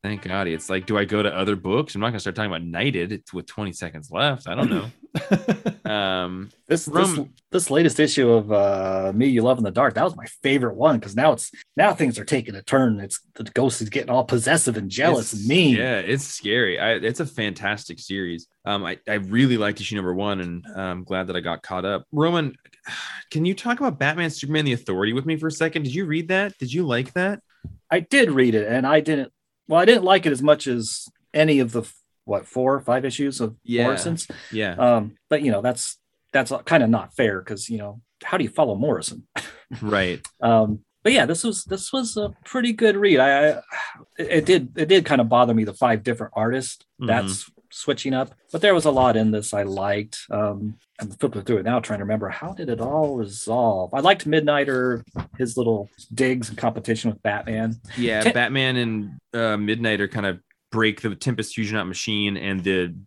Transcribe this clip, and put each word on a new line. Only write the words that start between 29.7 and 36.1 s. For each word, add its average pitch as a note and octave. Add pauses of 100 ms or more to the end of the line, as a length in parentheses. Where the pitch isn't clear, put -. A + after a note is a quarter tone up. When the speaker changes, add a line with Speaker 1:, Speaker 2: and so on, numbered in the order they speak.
Speaker 3:
I F3+
didn't A3
like F#3
it D3+
as C3
much D3
as A#2 (260)
any D3+
of A#2
the, A#2+
f-, - (320)
what, G2+
four C3
or C3+
five B2+
issues C3+
of A2
Speaker 1:
Yeah. A#2
Speaker 3:
Morrison's? C3 (260)
Speaker 1:
Yeah. G#2+
Speaker 3:
Um, A2+ (140)
but, D3+
you C#3+
know, G2+
that's, - (340)